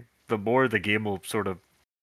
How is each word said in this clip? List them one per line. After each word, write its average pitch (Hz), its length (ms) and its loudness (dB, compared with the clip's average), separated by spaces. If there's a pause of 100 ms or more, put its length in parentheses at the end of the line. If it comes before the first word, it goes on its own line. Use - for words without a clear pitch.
(300)
the 113 100 0
more 123 280 2
the 110 120 2
game 104 240 0
will 101 200 -4
sort 104 220 -2
of 95 140 -4 (440)